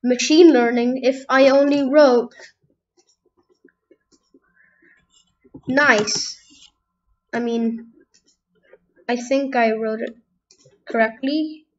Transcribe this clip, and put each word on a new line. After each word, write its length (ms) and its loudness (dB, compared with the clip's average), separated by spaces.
machine 500 4
learning 500 0
if 260 -2
I 200 4
only 400 2
wrote 460 2
nice. 720 -2
I 80 -6
mean, 520 -6
I 80 -2
think 400 -4
I 160 0
wrote 280 -6
it 140 -12
correctly. 840 -4